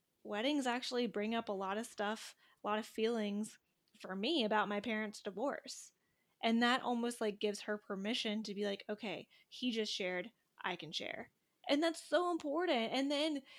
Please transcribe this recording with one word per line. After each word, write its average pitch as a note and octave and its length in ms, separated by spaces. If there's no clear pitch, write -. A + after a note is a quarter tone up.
Weddings B3+ 420
actually B3 400
bring G#3 280
up A3+ 140
a G#3+ 40
lot G3 260
of A3+ 80
stuff, - 480
a - 20
lot G#3 120
of A3 80
feelings A3 720
for F#3 160
me A#3+ 280
about G#3 240
my G#3 120
parents' G#3+ 420
divorce." - 720
And A3+ 200
that B3 200
almost, A#3+ 380
like, G#3 200
gives G#3 220
her G#3 160
permission G#3+ 640
to G#3 100
be G3+ 120
like, G3+ 220
"Okay, G#3 400
he - 240
just A3 200
shared, F3+ 380
I F3+ 140
can E3 160
share." - 380
And C#4+ 140
that's E4 200
so F4 280
important. D4+ 640
And C#4 180
then D4 320